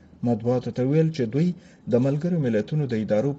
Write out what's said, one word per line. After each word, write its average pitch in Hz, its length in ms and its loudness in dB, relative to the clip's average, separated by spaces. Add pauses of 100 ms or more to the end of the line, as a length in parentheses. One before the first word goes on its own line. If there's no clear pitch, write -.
(280)
مطبوعاتو 120 500 -2
ته 123 120 0
ویل 160 260 2
چې 135 80 -2 (100)
دوی 165 160 2 (420)
د - 20 4 (120)
ملګرو 147 400 0
ملتونو 120 420 0
د 120 160 -2
ادارو 107 360 0